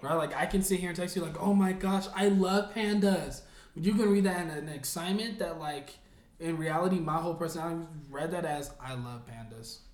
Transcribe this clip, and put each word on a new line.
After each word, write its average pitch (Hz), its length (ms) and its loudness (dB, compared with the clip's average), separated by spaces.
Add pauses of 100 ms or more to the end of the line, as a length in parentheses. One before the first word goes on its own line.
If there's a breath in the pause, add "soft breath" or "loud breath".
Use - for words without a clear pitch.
Right? 143 140 0
Like, 156 200 0
I 139 100 0
can 196 160 2
sit 190 180 2
here 180 100 -2
and 170 80 -4
text 180 180 -4
you, 190 60 0
like, 156 200 -6
Oh 202 120 4
my 190 200 6
gosh, 190 320 0 (100)
I 190 120 2
love 196 460 4
pandas. 196 680 2 (340 loud breath)
But 160 80 -6
you 196 100 4
can 208 160 6
read 202 160 6
that 180 160 2
in 170 80 -2
an 151 200 -6
excitement 190 680 -4
that, 170 200 -4
like, 147 380 -8 (420 soft breath)
in 165 180 -2
reality, 165 420 2
my 160 180 0
whole 165 180 0
personality 165 520 -4 (220)
read 143 220 -4
that 175 140 -2
as, 147 260 -4 (100)
I 127 140 -8
love 120 300 -8
pandas. 113 540 -14 (140)